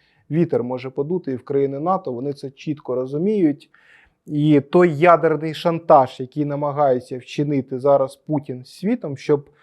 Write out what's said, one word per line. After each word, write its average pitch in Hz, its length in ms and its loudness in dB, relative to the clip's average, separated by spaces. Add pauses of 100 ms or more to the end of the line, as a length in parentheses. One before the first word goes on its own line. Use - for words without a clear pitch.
(300)
вітер 147 340 0
може 127 260 -8
подути, 147 420 -4
і 127 40 -4
в - 80 -12
країни 139 360 -2
нато 180 320 -4
вони 135 200 -6
це 139 180 -12
чітко 139 440 -8
розуміють. 147 760 -2 (560)
І 147 340 4
той 175 380 2
ядерний 160 560 2
шантаж, 160 680 2
який 143 240 -6
намагається 143 720 -2
вчинити 139 600 -4
зараз 135 380 2
Путін 139 480 -6
з - 140 -20
світом, 180 380 -4
щоб 143 340 -2 (120)